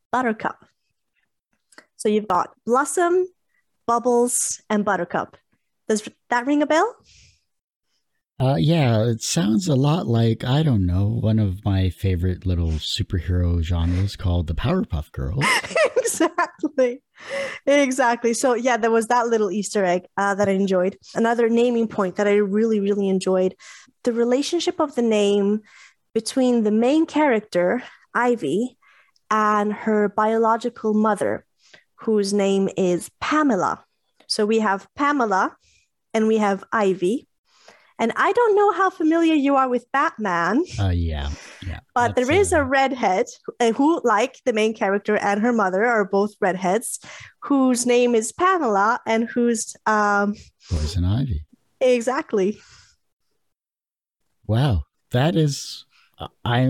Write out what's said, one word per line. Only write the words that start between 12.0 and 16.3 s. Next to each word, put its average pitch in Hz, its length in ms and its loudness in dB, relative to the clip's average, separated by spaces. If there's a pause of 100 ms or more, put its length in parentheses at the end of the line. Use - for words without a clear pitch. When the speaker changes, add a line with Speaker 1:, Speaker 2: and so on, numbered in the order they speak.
Speaker 2:
little 85 280 0
superhero 87 920 -2
genres 87 540 -2
called 87 320 -2
the 78 80 -4
Powerpuff 143 560 -4
Girls. 90 380 -4
Speaker 1:
<laughs> 960 60 2 (420)
Exactly. 302 1040 -2 (640)